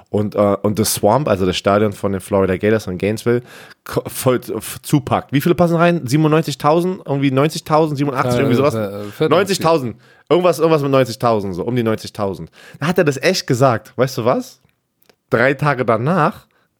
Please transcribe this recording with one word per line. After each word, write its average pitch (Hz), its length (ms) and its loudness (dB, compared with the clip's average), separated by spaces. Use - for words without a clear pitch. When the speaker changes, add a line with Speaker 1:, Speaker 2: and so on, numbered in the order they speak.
Speaker 1:
und, 104 260 -2
äh, 98 40 0
und 104 180 -2
das 101 140 0
Swamp, 123 340 2
also 95 180 0
das 90 100 0
Stadion 101 360 0
von 98 180 -6
den 95 100 -4
Florida 95 360 0
Gators 107 320 0
in 90 100 -8
Gainesville, 110 440 -2
ko-, - 240 -6
voll 127 320 -2
f-, - 420 -10
zupackt. 123 500 -2
Wie 139 80 0
viele 170 140 2
passen 170 220 2
rein? 165 320 2
Siebenundneunzigtausend? 156 960 0
Irgendwie 139 240 0
neunzigtausend? 151 680 0
Siebenundachtzig? 131 420 -2
Speaker 2:
Ja, - 0 -
Speaker 1:
Irgendwie 131 200 2
Speaker 2:
das 139 140 2
Speaker 1:
sowas? - 0 -
Speaker 2:
ist, 110 60 -2
äh, 101 320 -8
vierundneunzig. 156 180 -2
Speaker 1:
Neunzigtausend. 165 640 0
Irgendwas, 170 300 2
irgendwas 160 240 2
mit 139 80 -2
neunzigtausend. 113 640 0
So, 87 80 -6
um 120 140 -4
die 120 80 0
neunzigtausend. 101 640 -6
Da 147 80 -4
hat 180 100 0
er 180 60 4
das 139 180 0
echt 180 240 0
gesagt. 123 500 0
Weißt 131 220 0
du 113 60 -4
was? 247 360 -2
Drei 131 260 2
Tage 135 300 -2
danach, 131 640 0